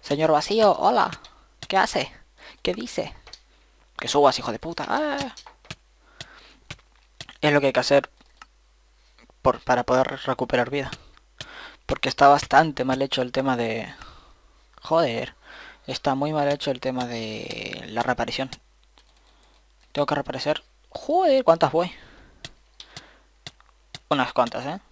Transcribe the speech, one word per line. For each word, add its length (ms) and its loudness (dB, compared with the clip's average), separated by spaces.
Señor 300 0
vacío, 480 4
hola. 320 2
¿Qué 100 -2
hace? 360 0
¿Qué 100 -2
dice? 420 -8
Que 100 -10
subas, 320 4
hijo 140 -6
de 60 -6
puta. 300 -8
¡Ah! 460 -4
Es 120 4
lo 80 6
que 80 4
hay 40 0
que 80 4
hacer 300 4
por, 180 2
para 220 2
poder 420 0
recuperar 460 0
vida. 200 -4
Porque 220 -2
está 200 6
bastante 560 4
mal 180 0
hecho 200 -2
el 100 -4
tema 240 0
de, 360 -4
joder, 520 0
está 280 -2
muy 180 -2
mal 160 0
hecho 220 -2
el 100 -4
tema 260 -4
de 840 -8
la 140 -4
reaparición. 480 -2
Tengo 140 0
que 80 0
reaparecer. 480 -4
Joder, 540 2
¿cuántas 280 4
voy? 220 0
Unas 240 0
cuantas, 340 0
¿eh? 140 -8